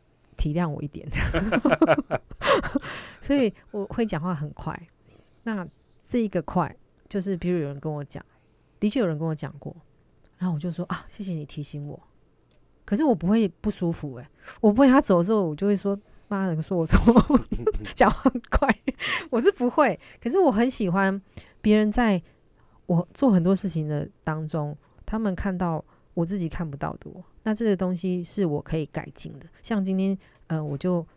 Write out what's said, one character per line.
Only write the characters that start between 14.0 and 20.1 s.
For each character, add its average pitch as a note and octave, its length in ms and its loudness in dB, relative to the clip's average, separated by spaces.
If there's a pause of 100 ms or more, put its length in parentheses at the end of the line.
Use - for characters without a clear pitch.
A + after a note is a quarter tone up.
欸， B2 140 -16 (300)
我 G#3 120 6
不 G#3+ 100 2
会 C#4+ 60 10
他 C4 120 8
走 F#3+ 200 4
的 F3 40 2
时 F#3+ 80 0
候 G#3 160 2
我 D3+ 80 -4
就 F#3+ 100 -4
会 G3+ 100 4
说 G3 220 -2 (300)
：“妈 F#3+ 200 -2
的， D#3+ 140 -2
说 F3+ 160 -2
我 E3 80 0
错。” - 140 4 (760)
<laughs> - 220 -8
讲 A#3+ 140 6
话 - 200 2
很 A#3+ 200 -8
快， - 180 2 (600)
我 A3+ 100 0
是 D#4 120 4
不 B3 180 0
会。 B3 280 2 (240)